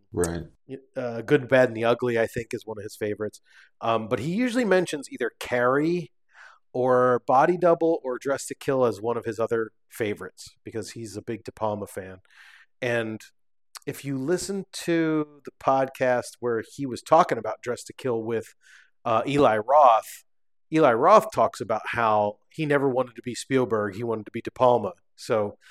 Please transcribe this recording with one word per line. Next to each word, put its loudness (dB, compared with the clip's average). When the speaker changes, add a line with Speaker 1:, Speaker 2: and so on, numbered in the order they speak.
Speaker 1:
Right. -4
Speaker 2:
y-, -14
uh, -8
Good, 2
Bad, 4
and -10
the -2
Ugly, 0
I 2
think, -10
is -8
one -12
of -12
his -16
favorites. -6
Um, -2
but -2
he -4
usually 0
mentions 0
either -4
Carrie 0
or 2
Body 4
Double 2
or -6
Dressed -4
to -10
Kill 0
as 0
one -2
of -8
his -6
other -2
favorites -8
because -10
he's -14
a -12
big -10
De -14
Palma -4
fan. -14
And -4
if -10
you -6
listen -4
to -2
the -20
podcast 0
where -2
he -10
was -8
talking 4
about -8
Dressed -8
to -16
Kill -4
with, -6
uh, 2
Eli 4
Roth, 4
Eli 6
Roth 4
talks 0
about -4
how 0
he -6
never 2
wanted -2
to -16
be -8
Spielberg. -2
He -10
wanted -6
to -18
be -8
De -10
Palma. 2
So, -4